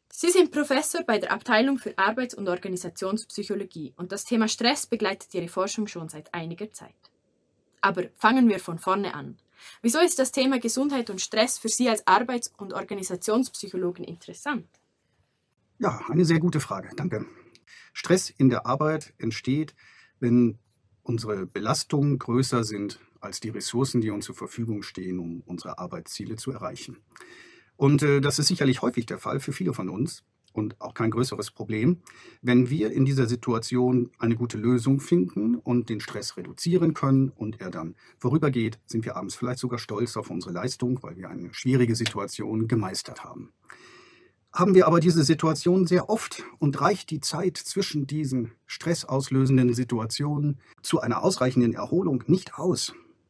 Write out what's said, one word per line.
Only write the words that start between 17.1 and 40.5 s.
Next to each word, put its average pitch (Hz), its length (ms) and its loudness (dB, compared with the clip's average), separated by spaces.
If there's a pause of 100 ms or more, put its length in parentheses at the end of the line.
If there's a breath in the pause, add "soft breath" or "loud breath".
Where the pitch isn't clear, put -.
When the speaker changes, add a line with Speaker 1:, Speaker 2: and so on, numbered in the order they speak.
Speaker 2:
Stress - 380 0
in - 180 4
der 123 180 2
Arbeit 151 520 -2
entsteht, 131 580 -4 (440 soft breath)
wenn 120 380 4 (440)
unsere 107 440 -4
Belastungen 139 760 0
größer 123 440 0
sind 101 380 -6 (180)
als 98 220 -10
die 107 80 -6
Ressourcen, 120 500 -2
die 110 100 0
uns 104 140 -6
zur 95 120 -12
Verfügung 113 480 -8
stehen, 92 360 -8
um 85 260 -10
unsere - 340 -12
Arbeitsziele 90 580 -10
zu - 140 -8
erreichen. - 460 -12 (800 loud breath)
Und, 143 260 4
äh, 143 200 4
das 139 180 2
ist 147 80 2
sicherlich 135 340 2
häufig - 260 -2
der 92 100 -6
Fall 139 240 -4
für - 100 -6
viele 156 220 -2
von 98 160 -6
uns 113 340 -4 (300)
und 107 260 -4
auch 107 140 -12
kein 113 180 0
größeres 113 400 -2
Problem. 110 500 0 (400 loud breath)
Wenn 123 280 4
wir 170 220 0
in 143 120 2
dieser 131 240 4
Situation 123 920 0
eine 117 160 2
gute 117 220 -4
Lösung 123 440 2
finden 123 540 0
und 120 340 -2
den 107 100 -4
Stress - 380 -10
reduzieren 170 560 0
können 135 360 4
und - 300 -8
er 92 120 -8
dann 82 240 -10 (240 soft breath)
vorübergeht, 123 640 0
sind 113 180 -4
wir 113 140 -8
abends - 180 -8
vielleicht 123 240 -6
sogar 117 200 -4
stolz 113 360 -4
auf 107 140 -6
unsere 87 240 -8